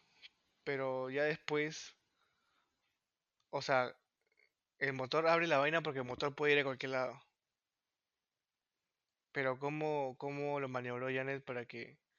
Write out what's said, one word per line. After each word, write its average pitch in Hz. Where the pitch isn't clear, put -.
Pero 131
ya 139
después, 151
o 139
sea, 127
el 135
motor 131
abre 165
la 151
vaina 151
porque 147
el 127
motor 139
puede 147
ir 143
a 143
cualquier 131
lado. 127
Pero 131
¿cómo, 147
cómo 143
lo 135
maniobró 123
Janet 135
para 123
que, 120